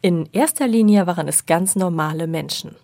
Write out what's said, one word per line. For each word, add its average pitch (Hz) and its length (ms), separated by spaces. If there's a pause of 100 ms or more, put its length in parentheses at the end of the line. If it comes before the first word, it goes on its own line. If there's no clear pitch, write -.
In 170 300
erster 277 340
Linie 208 400
waren 170 220
es - 180
ganz 180 300
normale 160 500
Menschen. 160 560